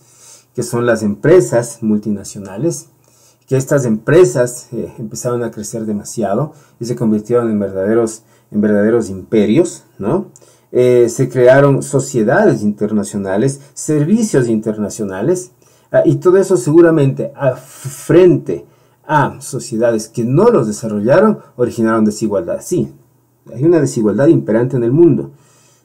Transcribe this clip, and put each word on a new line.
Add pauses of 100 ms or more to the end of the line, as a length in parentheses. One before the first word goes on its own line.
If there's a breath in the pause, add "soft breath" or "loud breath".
(520 soft breath)
que
son
las
empresas
multinacionales, (580 soft breath)
que
estas
empresas,
eh,
empezaron
a
crecer
demasiado (280 soft breath)
y
se
convirtieron
en
verdaderos, (260 soft breath)
en
verdaderos
imperios, (140)
¿no? (440 soft breath)
Eh,
se
crearon
sociedades
internacionales, (140)
servicios
internacionales, (400 soft breath)
ah,
y
todo
eso
seguramente
a
f-,
frente (400 soft breath)
a
sociedades
que
no
los
desarrollaron, (160 loud breath)
originaron
desigualdad.
Sí, (640)
hay
una
desigualdad
imperante
en
el
mundo. (540 soft breath)